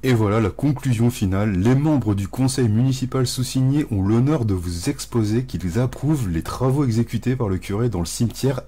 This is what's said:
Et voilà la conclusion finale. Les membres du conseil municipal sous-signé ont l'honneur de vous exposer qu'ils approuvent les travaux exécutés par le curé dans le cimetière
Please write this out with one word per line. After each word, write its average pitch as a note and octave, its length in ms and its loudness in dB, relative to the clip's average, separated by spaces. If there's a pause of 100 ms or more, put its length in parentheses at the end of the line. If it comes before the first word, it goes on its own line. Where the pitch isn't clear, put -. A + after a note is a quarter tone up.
Et C3 120 2
voilà A2 280 4
la G2+ 80 2
conclusion B2 600 0
finale. G2+ 400 0
Les G2+ 240 4
membres C3+ 400 2
du G2 120 -2
conseil B2+ 400 0
municipal B2+ 600 0
sous-signé C3 640 0
ont G2 100 0
l'honneur A#2+ 420 2
de G#2 120 0
vous F2 340 -4
exposer A#2+ 560 -2
qu'ils F2 340 -4
approuvent C3 500 -2
les E2 120 -2
travaux C3 420 -2
exécutés A#2 520 0
par B2+ 120 -2
le F#2+ 120 -2
curé A2 300 -2
dans F#2+ 100 -4
le E2+ 60 -2
cimetière B2+ 640 -2